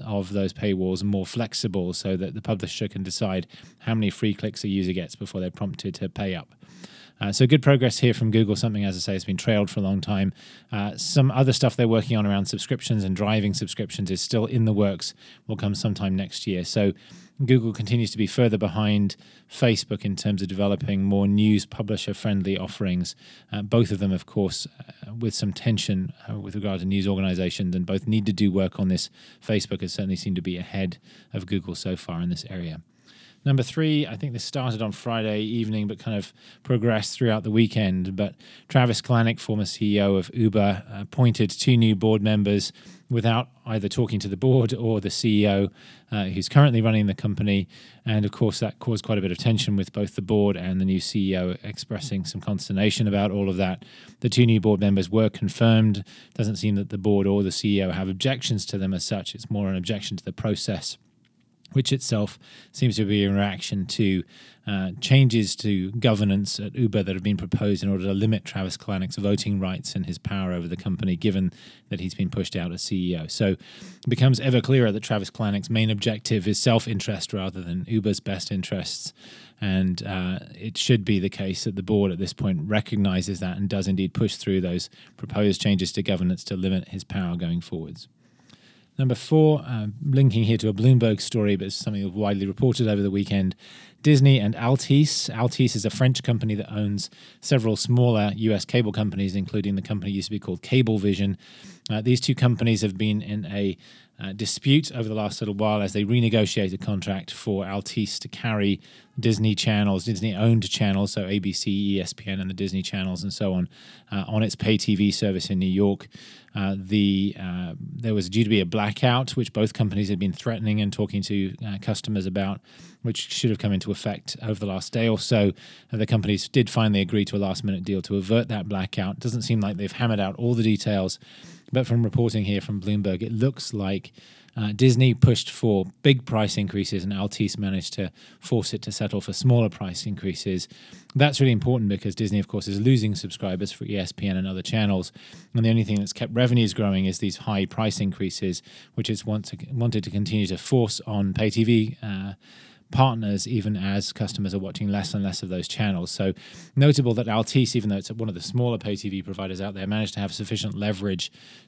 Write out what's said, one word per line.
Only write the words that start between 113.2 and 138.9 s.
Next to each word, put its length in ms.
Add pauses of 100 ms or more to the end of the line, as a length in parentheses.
and 100
so 200
on, 160 (420)
uh, 160
on 160
its 120
pay 220
T 180
V 160
service 400
in 80
New 80
York. 420 (460)
Uh, 220
the, 640
uh, 400
there 360
was 140
due 140
to 80
be 100
a 60
blackout, 680
which 160
both 200
companies 360
had 100
been 140
threatening 480
and 120
talking 300
to, 320 (100)
uh, 160
customers 460
about, 340 (420)
which 300
should 180
have 80
come 140
into 200
effect 500
over 160
the 80
last 260
day 160
or 100
so. 340 (400)
Uh, 40
the 100
companies 420
did 200
finally 320
agree 240
to 120
a 20
last-minute 460
deal 180
to 140
avert 320
that 200
blackout. 520
Doesn't 220
seem 180
like 160
they've 160
hammered 260
out 180
all 180
the 100
details, 560 (500)
but 160
from 160
reporting 420
here 160
from 200
Bloomberg, 420
it 80
looks 420
like, 380 (460)
uh, 160
Disney 420
pushed 340
for 360 (180)
big 240
price 300
increases 480
and 80
Altice 440
managed 380
to 160 (300)
force 340
it 80
to 80